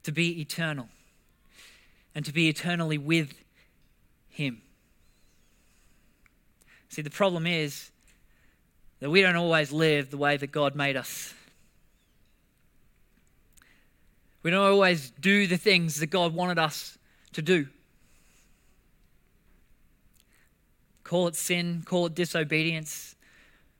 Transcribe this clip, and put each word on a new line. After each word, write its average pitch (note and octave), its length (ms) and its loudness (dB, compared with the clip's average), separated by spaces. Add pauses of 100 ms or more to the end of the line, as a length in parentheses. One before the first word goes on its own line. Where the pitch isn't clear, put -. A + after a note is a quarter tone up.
to D#3 80 -6
be E3+ 280 0
eternal D3 480 -6 (1300)
and D3 100 -8
to D3+ 80 -10
be D#3+ 160 2
eternally E3 480 -2
with D3 380 0 (960)
him. C3 320 -8 (2250)
See, - 140 -10
the D3 80 -8
problem F3 360 0
is D#3 440 -4 (1080)
that C#3 100 -6
we F#3+ 100 6
don't F3+ 160 4
always E3 340 2
live D3 400 2
the C#3+ 60 -10
way C#3+ 200 2
that C#3+ 120 -8
God C#3+ 260 0
made C#3 220 -2
us. - 360 -10 (3000)
We E3+ 80 0
don't G3 220 6
always F3+ 380 4 (100)
do G3 260 4
the F3 100 2
things F3 440 2
that D#3+ 80 -2
God E3+ 260 0
wanted F3+ 240 -2
us - 400 -2 (340)
to D#3+ 100 -8
do. D#3 260 2 (3250)
Call F3 240 0
it D#3+ 80 -6
sin, F3 480 -2
call F3 220 0
it E3 80 -8
disobedience. D#3+ 1000 -4 (640)